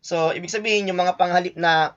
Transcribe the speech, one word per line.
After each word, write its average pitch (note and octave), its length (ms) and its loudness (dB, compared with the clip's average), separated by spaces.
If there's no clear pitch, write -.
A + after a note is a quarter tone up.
So, E3 320 -2
ibig E3+ 160 -8
sabihin, G#3+ 400 -2
yung F3+ 160 0
mga F3+ 160 0
panghalip F3+ 400 2
na D#3+ 360 2